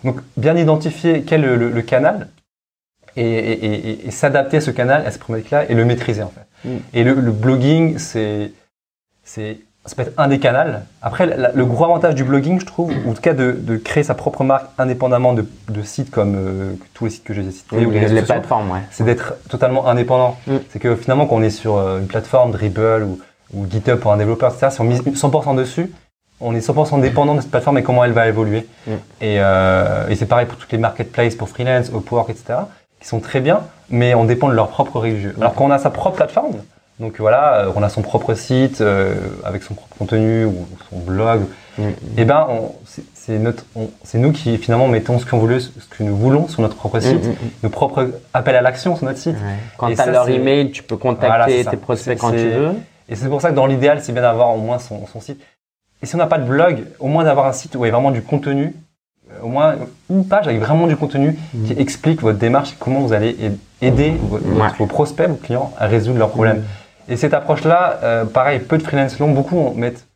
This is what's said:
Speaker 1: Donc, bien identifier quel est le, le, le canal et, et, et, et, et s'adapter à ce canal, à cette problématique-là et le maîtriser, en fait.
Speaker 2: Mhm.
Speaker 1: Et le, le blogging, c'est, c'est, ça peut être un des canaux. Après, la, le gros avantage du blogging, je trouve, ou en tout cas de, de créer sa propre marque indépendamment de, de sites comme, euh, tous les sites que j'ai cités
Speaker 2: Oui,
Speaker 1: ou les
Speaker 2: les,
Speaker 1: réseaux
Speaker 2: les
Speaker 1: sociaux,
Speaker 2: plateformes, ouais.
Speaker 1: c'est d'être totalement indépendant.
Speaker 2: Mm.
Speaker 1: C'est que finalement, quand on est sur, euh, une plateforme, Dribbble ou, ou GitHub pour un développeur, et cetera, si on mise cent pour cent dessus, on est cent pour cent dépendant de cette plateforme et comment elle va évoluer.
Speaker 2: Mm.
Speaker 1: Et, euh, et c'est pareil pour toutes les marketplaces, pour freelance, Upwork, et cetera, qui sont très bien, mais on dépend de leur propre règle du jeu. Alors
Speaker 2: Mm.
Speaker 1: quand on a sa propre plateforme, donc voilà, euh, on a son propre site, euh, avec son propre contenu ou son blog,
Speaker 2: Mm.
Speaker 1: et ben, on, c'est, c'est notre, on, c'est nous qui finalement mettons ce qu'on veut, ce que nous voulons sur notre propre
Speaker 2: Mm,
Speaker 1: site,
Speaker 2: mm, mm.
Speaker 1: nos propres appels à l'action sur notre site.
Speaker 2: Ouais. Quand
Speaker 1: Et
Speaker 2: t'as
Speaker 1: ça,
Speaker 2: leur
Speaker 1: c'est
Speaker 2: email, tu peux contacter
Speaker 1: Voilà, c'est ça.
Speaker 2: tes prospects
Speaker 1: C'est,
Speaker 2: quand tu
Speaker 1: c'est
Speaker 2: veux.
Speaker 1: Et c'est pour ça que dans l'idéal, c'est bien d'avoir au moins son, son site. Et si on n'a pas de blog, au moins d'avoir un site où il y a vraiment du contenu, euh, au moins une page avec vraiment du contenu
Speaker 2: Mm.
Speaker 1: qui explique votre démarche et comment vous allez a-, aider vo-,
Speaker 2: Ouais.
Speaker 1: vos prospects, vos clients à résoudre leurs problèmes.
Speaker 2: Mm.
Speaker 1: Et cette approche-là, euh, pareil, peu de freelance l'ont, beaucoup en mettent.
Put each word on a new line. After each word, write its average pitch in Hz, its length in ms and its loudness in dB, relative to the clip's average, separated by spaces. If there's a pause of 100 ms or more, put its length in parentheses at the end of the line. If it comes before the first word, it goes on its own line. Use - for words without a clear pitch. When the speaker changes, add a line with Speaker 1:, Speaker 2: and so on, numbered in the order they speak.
Speaker 1:
Donc, 127 160 -4 (160)
bien 151 200 2
identifier 156 680 2
quel 151 220 2
est - 20 2
le, 127 100 2
le, 117 140 2
le 113 120 -2
canal 156 460 0 (880)
et, 120 60 -2
et, 113 300 0
et, 107 380 -4
et, - 160 -10
et - 40 -8
s'adapter 139 480 0
à - 40 4
ce 147 80 -4
canal, 131 360 0
à 107 40 -6
cette - 100 -14
problématique-là 117 480 -2
et 120 60 0
le 113 100 4
maîtriser, 120 380 -2
en 92 80 -8
fait. - 380 -18
Speaker 2:
Mhm. 123 120 -8 (140)
Speaker 1:
Et 117 100 2
le, 131 100 4
le 123 180 2
blogging, 135 680 2
c'est, 104 540 -6 (720)
c'est, 110 340 -12 (260)
ça - 100 -18
peut 127 80 -6
être - 160 -6
un 143 100 4
des 139 100 2
canaux. 135 380 0 (240)
Après, 180 240 -2
la, 127 260 0
le 127 140 2
gros 120 200 2
avantage 170 300 2
du 135 80 -2
blogging, 143 380 2
je - 60 -12
trouve, 170 260 -4 (140)
ou 117 40 -2
en 110 40 -2
tout - 80 -10
cas 170 100 4
de, 127 200 2
de 117 260 -4
créer 147 260 -2
sa 135 80 -4
propre 139 320 -4
marque 135 220 2 (100)
indépendamment 127 560 2
de, 110 160 0 (200)
de 107 140 -6
sites 120 280 -8
comme, 101 260 0
euh, 95 380 -4 (180)
tous 113 140 -6
les 107 40 -2
sites - 140 -16
que - 80 -10
j'ai 98 180 -6
cités - 240 -14
Speaker 2:
Oui, 113 120 4
Speaker 1:
ou 110 40 0
les 107 40 -2
Speaker 2:
les, 107 60 2
Speaker 1:
réseaux 107 140 4
Speaker 2:
les 110 60 4
Speaker 1:
sociaux, 104 140 2
Speaker 2:
plateformes, 104 360 -2
ouais. 92 100 -4 (100)
Speaker 1:
c'est - 140 -4
d'être 120 300 0 (140)
totalement 131 400 0
indépendant. 123 480 2 (100)
Speaker 2:
Mm. 135 100 0 (140)
Speaker 1:
C'est - 80 -10
que 120 160 0
finalement, 135 320 0
quand 127 100 2
on 110 60 2
est 110 60 2
sur, 107 300 -2
euh, 95 220 -2
une 98 60 -4
plateforme, 120 460 2
Dribbble 107 520 0
ou, 92 140 -6 (360)
ou 101 120 -6
GitHub 110 320 0
pour 113 140 2
un 104 60 4
développeur, 117 320 2
et - 40 -10
cetera, 135 160 0
si 135 120 -8
on - 20 2
mise 123 180 2 (120)
cent 139 160 0
pour 151 120 2
cent 139 120 0
dessus, 131 360 -2 (500)
on 117 140 -4
est 113 60 0
cent 127 140 -2
pour 151 120 2
cent 147 120 0
dépendant 143 360 2
de 143 60 2
cette - 100 -8
plateforme 139 280 0
et 120 40 0
comment 123 220 2
elle 120 80 2
va 113 160 2
évoluer. 110 400 -2 (180)
Speaker 2:
Mm. 113 40 -10 (320)
Speaker 1:
Et, 104 160 0
euh, 95 680 2
et 104 80 0
c'est 113 100 -2
pareil 120 180 2
pour - 140 -10
toutes - 140 -12
les 113 60 -2
marketplaces, 113 560 -2
pour 110 140 -8
freelance, 123 400 -2
Upwork, 113 400 -2
et 113 60 -6
cetera, 143 340 -6 (320)
qui - 80 -20
sont 113 120 -4
très - 200 -2
bien, 160 220 2 (260)
mais 123 260 2
on 113 100 4
dépend 123 260 2
de 123 40 2
leur 110 140 2
propre - 320 -2
règle 113 160 -2
du 101 60 -6
jeu. 98 180 -8
Alors 113 120 2
Speaker 2:
Mm. - 40 -8
Speaker 1:
quand 131 80 2
on 139 60 4
a 139 80 4
sa 139 100 0
propre - 280 -2
plateforme, 220 400 0 (440)
donc 110 200 -8
voilà, 123 400 4
euh, 95 160 0
on 104 80 0
a 104 40 2
son 104 140 -4
propre - 320 0
site, 131 460 0
euh, 101 340 2 (300)
avec 92 180 -6
son - 120 -12
propre - 220 -20
contenu 110 500 0
ou 90 200 -4 (240)
son 95 80 -10
blog, 101 440 0 (360)
Speaker 2:
Mm. 107 40 -4 (340)
Speaker 1:
et 113 80 2
ben, 143 260 4
on, 110 220 -6 (140)
c'est, - 180 -18 (100)
c'est 110 240 -6
notre, 113 260 -2 (120)
on, 110 120 -8 (140)
c'est - 160 -4
nous 131 140 4
qui 113 260 -2
finalement 120 300 2
mettons 120 320 0
ce - 40 -10
qu'on 123 140 0
veut, 117 220 2
ce 123 100 -10 (180)
que - 140 -10
nous 104 140 -2
voulons 135 320 2
sur - 120 -6
notre 113 140 0
propre 113 240 -4
Speaker 2:
Mm, 110 40 -2
Speaker 1:
site, 123 220 2
Speaker 2:
mm, 117 60 -2
mm. 117 200 -6 (120)
Speaker 1:
nos 113 60 -2
propres 135 420 -2 (240)
appels 127 220 2
à 123 60 6
l'action 131 340 0
sur 147 80 -4
notre 135 160 -6
site. 165 160 -4
Speaker 2:
Ouais. 104 180 -6 (220)
Quand 123 100 -4
Speaker 1:
Et 117 80 0
Speaker 2:
t'as 123 120 0
Speaker 1:
ça, 127 40 -2
Speaker 2:
leur 123 140 4
Speaker 1:
c'est 127 100 2
Speaker 2:
email, 135 380 2
tu - 100 -14
peux 117 140 -6
contacter 123 320 0
Speaker 1:
Voilà, 117 180 4
c'est 123 160 4
ça. 117 80 -2
Speaker 2:
tes 101 60 -2
prospects 120 420 -4
Speaker 1:
C'est, - 20 -8
Speaker 2:
quand 117 120 0
tu 117 60 0
Speaker 1:
c'est 113 100 2
Speaker 2:
veux. 139 240 0 (360)
Speaker 1:
Et 117 60 -8
c'est 117 140 -6
pour 139 120 -2
ça 165 100 2
que 143 40 0
dans 135 120 4
l'idéal, 139 360 4
c'est - 80 -10
bien 123 120 -2
d'avoir 117 300 4
au 110 60 0
moins 117 220 -4
son, 101 260 -14
son - 140 -16
site. 139 200 -16 (600)
Et - 40 -10
si - 100 -6
on - 20 0
n'a 170 80 2
pas 165 120 2
de 123 100 -4
blog, 143 340 2 (160)
au 135 80 -8
moins 160 160 2
d'avoir 143 240 4
un 135 60 0
site - 240 -10
où 123 80 -2
il - 20 2
y 113 40 2
a - 20 0
vraiment 135 180 4
du 117 120 -2
contenu, 139 520 -2 (560)
euh, - 140 -16
au 117 40 -6
moins 143 280 2 (340)
une 190 160 2
page 196 220 2
avec 113 100 0
vraiment 156 300 2
du 151 80 2
contenu 147 420 0 (160)
Speaker 2:
Mm. 113 100 -2
Speaker 1:
qui 127 160 -2
explique 156 420 0
votre 107 180 2
démarche 135 320 2
et - 40 -20
comment 131 260 -2
vous 120 100 0
allez 110 280 0
a-, 104 460 -4
aider 143 340 2
vo-, 107 180 -2
Speaker 2:
Ouais. - 280 2 (100)
Speaker 1:
vos 110 100 0
prospects, 151 420 0
vos 147 80 -2
clients 127 420 -6
à 107 80 0
résoudre 113 320 2
leurs 110 120 2
problèmes. 110 280 2
Speaker 2:
Mm. 107 60 -6 (460)
Speaker 1:
Et 120 60 -2
cette 139 160 0
approche-là, 160 720 2
euh, 117 240 0
pareil, 131 320 2
peu 135 180 -2
de 160 60 2
freelance 139 360 -2
l'ont, 147 120 2
beaucoup 139 280 2
en 131 140 0
mettent. 120 320 -6 (120)